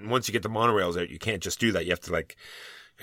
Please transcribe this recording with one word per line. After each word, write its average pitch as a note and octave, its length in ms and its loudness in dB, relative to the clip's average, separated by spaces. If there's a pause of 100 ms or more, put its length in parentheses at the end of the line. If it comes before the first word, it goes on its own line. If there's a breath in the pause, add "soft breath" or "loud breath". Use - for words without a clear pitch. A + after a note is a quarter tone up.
once A#2+ 220 2
you - 40 -4
get G#2+ 120 0
the G#2+ 60 -2
monorails G#2+ 500 4
out, F2 100 -2
you D2 100 -12
can't G#2 240 -2
just - 160 -4
do A2+ 120 4
that. E2+ 140 0
You F2+ 60 0
have E2+ 100 0
to, F2+ 100 -6
like, E2 240 -2 (680 loud breath)